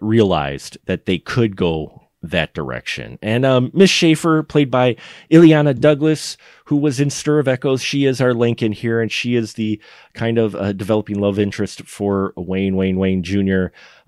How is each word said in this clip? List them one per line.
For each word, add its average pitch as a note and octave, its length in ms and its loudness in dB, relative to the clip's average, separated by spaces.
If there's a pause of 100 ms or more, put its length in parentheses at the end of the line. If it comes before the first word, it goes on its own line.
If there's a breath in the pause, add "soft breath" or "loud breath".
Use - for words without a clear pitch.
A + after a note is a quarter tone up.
realized F2+ 840 0
that F#2 200 -6
they F#2 120 0
could A2 380 -2
go E2 460 -4 (200)
that D#2+ 340 -4
direction. B1 640 -10
And, A#2+ 240 -2
um, B2+ 280 2
Miss F#3 180 6
Schaefer, D#3+ 500 2
played D3 300 0
by B2+ 240 2 (360 loud breath)
Ileana D3+ 480 6
Douglas, D3 580 0 (280 soft breath)
who D3 100 -2
was C#3+ 240 0
in C#3+ 120 0
Stir D3+ 260 -2
of C3+ 100 0
Echoes, C3 360 -2
she C#3 220 -2
is B2+ 140 0
our B2+ 140 2
link A#2 300 0
in A2 80 0
here, A2+ 280 -2
and A2+ 120 -2
she A#2+ 240 -4
is A2+ 180 -2
the G#2+ 260 -4 (340 loud breath)
kind A#2 260 -2
of, G#2+ 160 0
uh, G2+ 180 -4
developing G2+ 460 -2
love G2+ 180 0
interest G2+ 460 -4
for G2 520 -4
Wayne, F#2+ 400 -4
Wayne, F#2+ 220 0
Wayne F#2+ 240 0
Junior. F#2+ 500 0 (360 loud breath)